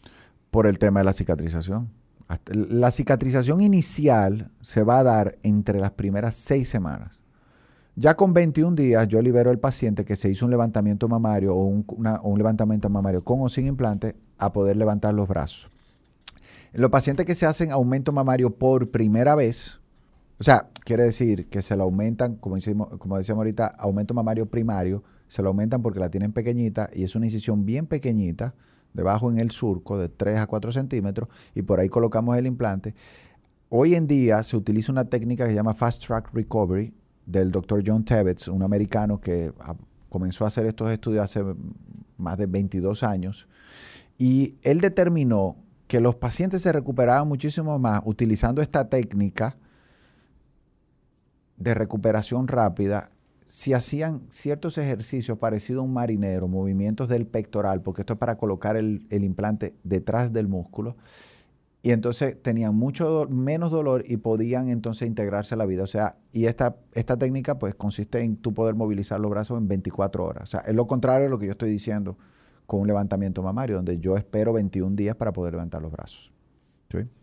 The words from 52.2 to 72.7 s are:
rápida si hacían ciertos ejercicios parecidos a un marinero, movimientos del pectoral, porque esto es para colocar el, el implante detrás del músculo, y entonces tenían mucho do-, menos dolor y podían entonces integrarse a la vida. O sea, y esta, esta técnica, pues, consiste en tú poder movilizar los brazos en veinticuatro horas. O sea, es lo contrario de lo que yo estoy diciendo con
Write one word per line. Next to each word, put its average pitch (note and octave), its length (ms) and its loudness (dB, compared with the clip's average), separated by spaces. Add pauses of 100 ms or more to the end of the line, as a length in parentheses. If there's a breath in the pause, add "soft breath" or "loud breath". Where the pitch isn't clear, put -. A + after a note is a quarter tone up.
rápida G2+ 600 0 (360)
si - 280 -4
hacían C#3+ 560 -4
ciertos D3 480 -6
ejercicios A#2+ 600 -4
parecidos A2+ 440 -4
a - 20 -4
un C3 80 -4
marinero, G2+ 560 -2
movimientos G2 600 -2
del A#2+ 180 0
pectoral, G#2 560 -2
porque F#2+ 200 -6
esto - 120 -4
es G#2+ 40 -10
para A#2 180 -2
colocar G#2 400 -2
el, A2 340 -2
el G2+ 140 0
implante G2+ 580 -4
detrás G#2+ 500 -2
del A2 160 -2
músculo, G2+ 480 -6 (840 soft breath)
y A#2+ 80 2
entonces A#2+ 500 0
tenían A2 360 0
mucho C#3 340 0
do-, D3+ 180 0
menos D3+ 440 -2
dolor C#3 340 0
y A#2 100 -4
podían A#2 520 -2
entonces A#2 400 -4
integrarse G#2 460 -4
a - 20 -4
la A2 100 0
vida. F#2 160 -2
O F#2+ 60 -4
sea, G#2+ 280 -2 (160)
y A2+ 140 0
esta, A#2+ 300 0 (160)
esta A#2 260 -2
técnica, C3+ 400 -2
pues, G2+ 160 -4
consiste G#2 460 -4
en A2+ 160 -2
tú A2 180 -4
poder A2+ 220 0
movilizar G#2 420 -2
los G#2 140 -2
brazos G#2+ 260 -4
en G#2+ 80 -2
veinticuatro F#2+ 580 -2
horas. - 200 -8
O - 20 -16
sea, - 140 -6
es A2 160 -2
lo A#2 100 2
contrario C3 380 2
de C3+ 60 0
lo A#2+ 100 -4
que G#2 60 -6
yo F#2+ 60 -4
estoy G#2+ 180 -4
diciendo G#2 460 -4 (500 soft breath)
con G2 140 -2